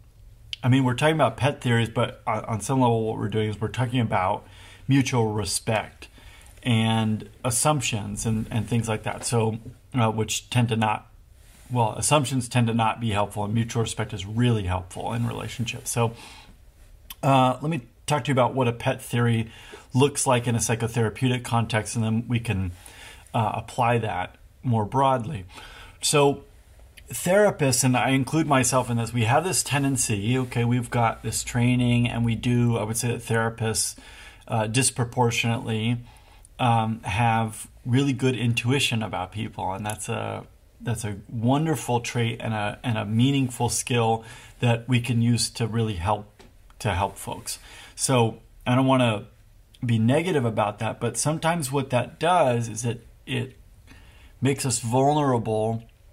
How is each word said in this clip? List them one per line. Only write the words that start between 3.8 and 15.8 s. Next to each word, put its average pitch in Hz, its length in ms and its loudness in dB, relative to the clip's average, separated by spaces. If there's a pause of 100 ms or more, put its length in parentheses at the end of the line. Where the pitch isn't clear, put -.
about 104 460 0 (420)
mutual 123 460 2
respect 104 760 -4 (560)
and 113 680 2 (140)
assumptions 120 840 -2
and, 220 240 -2
and - 180 -2
things 226 200 0
like 107 160 -2
that. - 220 -8
So, 110 340 0 (340)
uh, 113 180 2
which - 380 -4
tend 123 200 2
to 113 60 0
not, 107 360 -2 (580)
well, 117 280 0
assumptions 135 500 0
tend 120 200 2
to 117 60 0
not 110 260 2
be 113 120 -2
helpful, 101 320 -2
and 101 100 -4
mutual 117 280 0
respect - 320 -4
is 95 120 -8
really 113 380 2
helpful 92 500 -4
in 117 140 -2
relationships. 110 640 -8